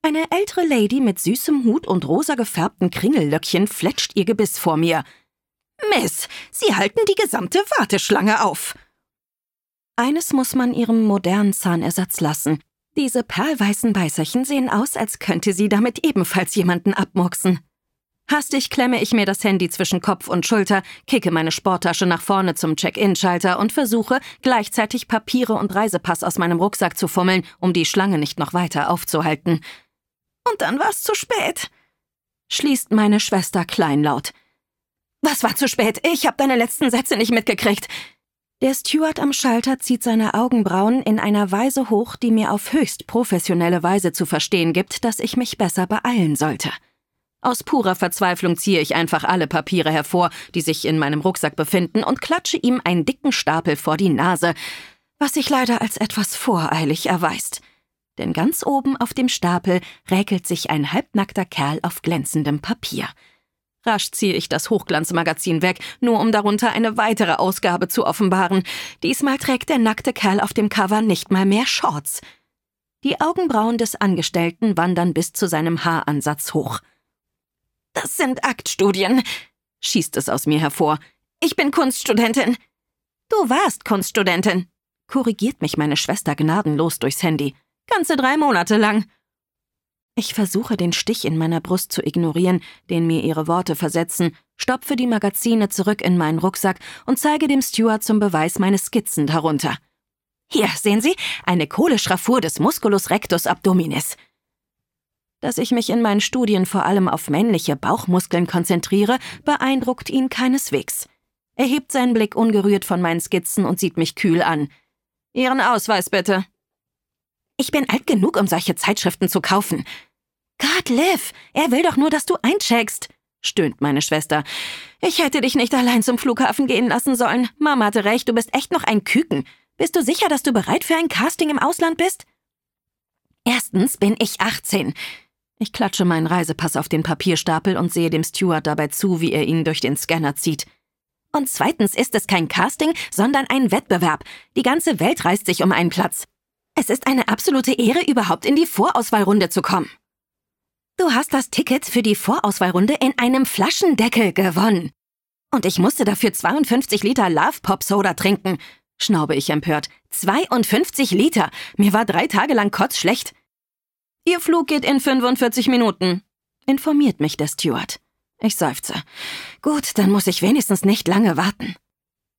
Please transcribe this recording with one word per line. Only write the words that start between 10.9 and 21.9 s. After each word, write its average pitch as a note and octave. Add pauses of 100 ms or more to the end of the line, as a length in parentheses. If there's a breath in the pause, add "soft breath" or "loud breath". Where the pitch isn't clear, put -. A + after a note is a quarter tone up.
modernen G3
Zahnersatz E3+
lassen. D3+ (340)
Diese B3+
perlweißen A3+
Beißerchen F3+
sehen C4
aus, -
als -
könnte F#3+
sie G3+
damit A3
ebenfalls F#3+
jemanden F3+
abmurksen. F3+ (680)
Hastig C#4+
klemme B3
ich G3+
mir G#3+
das F#3+
Handy F#3
zwischen F3+
Kopf -
und F3
Schulter, G3 (240 loud breath)
kicke G3+
meine D#3+
Sporttasche F3+